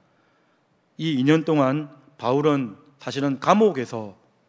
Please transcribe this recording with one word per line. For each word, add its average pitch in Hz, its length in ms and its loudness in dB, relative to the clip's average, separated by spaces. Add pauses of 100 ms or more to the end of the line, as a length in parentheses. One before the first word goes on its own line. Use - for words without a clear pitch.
(960)
이 160 160 -4
이 127 120 0
년 156 200 4
동안 147 500 0 (220)
바울은 135 600 0 (220)
사실은 135 400 -4
감옥에서 135 800 0 (320)